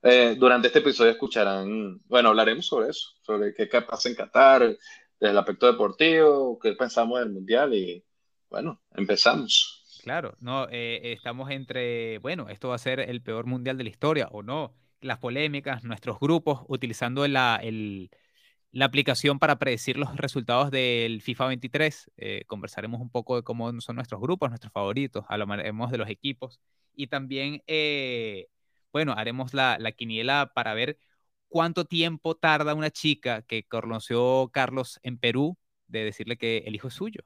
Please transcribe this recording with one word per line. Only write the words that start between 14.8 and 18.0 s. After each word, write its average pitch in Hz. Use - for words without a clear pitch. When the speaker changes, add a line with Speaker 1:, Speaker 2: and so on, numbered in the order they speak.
Speaker 2:
Las 123
polémicas, 139
nuestros 117
grupos, 147
utilizando 127
la, 127
el, 104